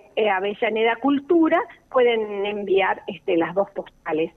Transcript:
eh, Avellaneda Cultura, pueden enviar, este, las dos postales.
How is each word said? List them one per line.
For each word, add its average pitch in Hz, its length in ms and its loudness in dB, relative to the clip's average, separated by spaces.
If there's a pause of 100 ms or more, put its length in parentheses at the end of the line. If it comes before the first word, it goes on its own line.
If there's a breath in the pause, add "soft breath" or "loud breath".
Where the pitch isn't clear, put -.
(140)
eh, 214 140 0
Avellaneda 214 680 -2
Cultura, 311 640 2 (300 loud breath)
pueden 220 540 0
enviar, 202 640 0
este, - 300 -4
las 170 180 0
dos 196 160 -2
postales. - 680 -6